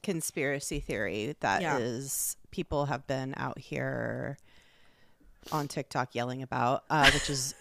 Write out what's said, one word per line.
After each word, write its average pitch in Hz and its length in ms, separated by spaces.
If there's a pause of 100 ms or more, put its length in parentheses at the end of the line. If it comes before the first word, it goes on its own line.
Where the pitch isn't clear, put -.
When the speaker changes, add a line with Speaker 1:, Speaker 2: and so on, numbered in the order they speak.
Speaker 1:
conspiracy 147 760
theory 107 600
that 101 220
Speaker 2:
Yeah. 151 160
Speaker 1:
is 123 580 (140)
people 151 360
have 139 200
been 135 320
out 131 200
here 131 760 (1120)
on 147 180
TikTok - 460
yelling 123 280
about, 127 460
uh, 156 240
which 147 160
is 135 320